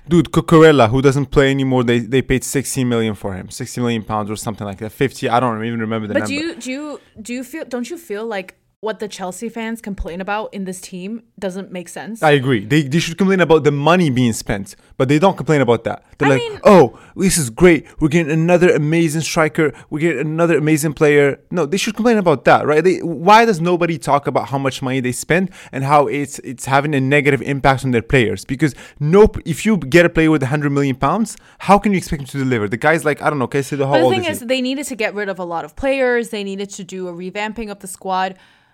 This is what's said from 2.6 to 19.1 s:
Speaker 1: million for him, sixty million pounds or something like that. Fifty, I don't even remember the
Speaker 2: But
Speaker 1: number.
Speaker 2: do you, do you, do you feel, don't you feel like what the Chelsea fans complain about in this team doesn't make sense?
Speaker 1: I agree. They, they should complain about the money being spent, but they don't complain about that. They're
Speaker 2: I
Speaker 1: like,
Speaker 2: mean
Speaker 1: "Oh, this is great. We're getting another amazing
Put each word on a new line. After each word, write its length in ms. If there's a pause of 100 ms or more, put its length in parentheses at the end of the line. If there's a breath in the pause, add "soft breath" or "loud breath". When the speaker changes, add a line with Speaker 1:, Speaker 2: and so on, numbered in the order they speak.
Speaker 1:
million 320
for 180
him, 160
sixty 320
million 220
pounds 260
or 60
something 320
like 120
that. 120
Fifty, 360
I 120
don't 260
even 140
remember 280
the 60
Speaker 2:
But 160
Speaker 1:
number. 60
Speaker 2:
do 0
you, 220
do 140
you, 300 (180)
do 140
you 100
feel, 220
don't 240
you 80
feel 300
like 280 (260)
what 180
the 80
Chelsea 400
fans 320
complain 400
about 340
in 120
this 160
team 420 (160)
doesn't 320
make 160
sense? 340
Speaker 1:
I 100
agree. 340
They, 160
they 180
should 180
complain 220
about 240
the 80
money 380
being 240
spent, 420 (220 soft breath)
but 100
they 120
don't 180
complain 240
about 240
that. 180 (140)
They're 100
Speaker 2:
I 40
Speaker 1:
like, 100
Speaker 2:
mean 240
Speaker 1:
"Oh, 340 (160 loud breath)
this 220
is 120
great. 360 (160 loud breath)
We're 80
getting 240
another 420
amazing 460